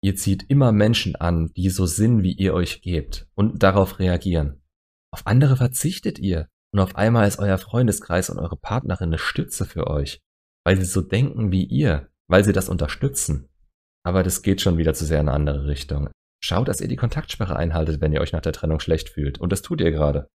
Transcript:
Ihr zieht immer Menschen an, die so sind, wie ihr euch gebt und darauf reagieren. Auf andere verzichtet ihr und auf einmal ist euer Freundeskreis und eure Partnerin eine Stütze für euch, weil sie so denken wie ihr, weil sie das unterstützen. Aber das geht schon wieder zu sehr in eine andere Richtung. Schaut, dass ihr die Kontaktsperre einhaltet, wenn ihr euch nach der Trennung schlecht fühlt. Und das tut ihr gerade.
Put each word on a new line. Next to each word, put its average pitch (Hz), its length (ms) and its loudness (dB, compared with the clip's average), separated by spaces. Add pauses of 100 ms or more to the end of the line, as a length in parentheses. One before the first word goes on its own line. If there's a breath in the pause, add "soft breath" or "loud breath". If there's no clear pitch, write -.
Ihr 98 120 0
zieht 98 340 -2
immer 135 220 4
Menschen 107 440 2
an, 85 380 0
die 92 160 0
so 92 180 0
sind, 107 340 2
wie 92 120 0
ihr 95 200 0
euch 87 300 -2
gebt - 500 -4
und 104 300 0
darauf 95 340 4
reagieren. 85 640 0 (500)
Auf - 140 -14
andere 131 320 6
verzichtet - 640 -2
ihr 85 280 -2 (240)
und 101 80 0
auf 92 160 0
einmal 110 320 4
ist 101 120 -2
euer 98 180 0
Freundeskreis 104 720 0
und 50 80 -8
eure 82 180 -6
Partnerin - 520 -4
eine 80 100 0
Stütze - 480 -4
für - 220 -6
euch, 73 340 -4 (420)
weil 95 140 4
sie 92 80 0
so 92 160 -2
denken 110 500 0
wie 92 120 2
ihr, 113 460 0 (180)
weil 90 160 6
sie 101 100 4
das 92 160 0
unterstützen. 76 800 -4 (540)
Aber 92 180 0
das 90 220 -2
geht 98 180 2
schon 87 160 2
wieder 80 160 2
zu 82 120 -4
sehr 76 160 2
in 73 60 2
eine 67 80 0
andere 71 300 -2
Richtung. 71 440 -4 (340)
Schaut, 113 240 0
dass - 140 -4
ihr 98 60 -6
die 131 100 -4
Kontaktsperre 107 580 -4
einhaltet, 80 440 -2
wenn 76 140 0
ihr 71 80 0
euch 76 120 -2
nach 78 80 -2
der 80 120 -4
Trennung 78 280 -2
schlecht - 280 -2
fühlt. 71 300 -4
Und 90 120 -2
das 95 120 -2
tut 160 180 -4
ihr 82 80 4
gerade. 73 460 0